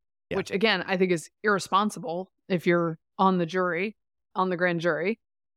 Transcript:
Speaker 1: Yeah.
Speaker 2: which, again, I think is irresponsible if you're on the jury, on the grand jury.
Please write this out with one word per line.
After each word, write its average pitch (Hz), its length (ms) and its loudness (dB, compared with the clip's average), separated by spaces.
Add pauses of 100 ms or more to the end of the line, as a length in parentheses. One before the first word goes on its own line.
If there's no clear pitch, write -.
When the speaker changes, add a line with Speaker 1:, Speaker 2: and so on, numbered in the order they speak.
(300)
Speaker 1:
Yeah. - 80 -4
Speaker 2:
which, 190 140 -4
again, 196 360 0
I 190 100 -2
think 185 140 2
is 165 180 -2 (140)
irresponsible 190 880 -2 (180)
if 180 160 -2
you're 170 320 2 (200)
on 190 200 4
the 175 80 0
jury, 180 500 -2 (400)
on 185 140 0
the 180 80 -2
grand 175 240 0
jury. 170 380 0 (380)